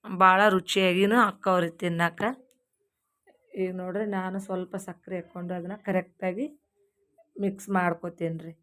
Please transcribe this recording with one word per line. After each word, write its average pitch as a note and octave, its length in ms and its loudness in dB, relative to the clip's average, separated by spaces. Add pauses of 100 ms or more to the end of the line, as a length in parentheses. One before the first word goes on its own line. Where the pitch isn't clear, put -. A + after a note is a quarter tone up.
(180)
ಭಾಳ F#3+ 300 8
ರುಚಿಯಾಗಿನೂ F#3+ 680 4
ಆಕ್ಕಾವ್ರಿ F#3 540 2
ತಿನ್ನಕ್ಕೆ. E3+ 600 -2 (1300)
ಈಗ F#3 180 -2
ನೋಡ್ರಿ F#3 320 -4
ನಾನು F#3+ 320 -4
ಸ್ವಲ್ಪ F#3+ 380 -6
ಸಕ್ರೆ F#3 400 -10
ಹಾಕ್ಕೊಂಡು F3 380 -10
ಅದನ್ನ F3 220 -8
ಕರೆಕ್ಟಾಗಿ F#3 720 -4 (920)
ಮಿಕ್ಸ್ G3 280 -4
ಮಾಡ್ಕೋತೀನಿ E3+ 720 -2
ರೀ. D#3+ 140 -14 (100)